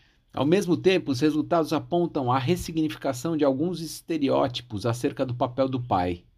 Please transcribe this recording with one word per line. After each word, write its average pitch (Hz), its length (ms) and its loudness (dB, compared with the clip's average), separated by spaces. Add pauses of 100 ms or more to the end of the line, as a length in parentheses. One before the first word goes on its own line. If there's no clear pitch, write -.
(320)
Ao 131 140 -2
mesmo 175 300 2
tempo, 170 360 2
os 127 80 -4
resultados 156 520 2
apontam 151 600 0
a 131 60 4
ressignificação 156 1000 -2
de 147 80 2
alguns 151 360 2
estereótipos 135 1040 -2
acerca 131 380 -2
do 123 100 -4
papel 131 340 0
do 131 120 -4
pai. 90 440 0 (140)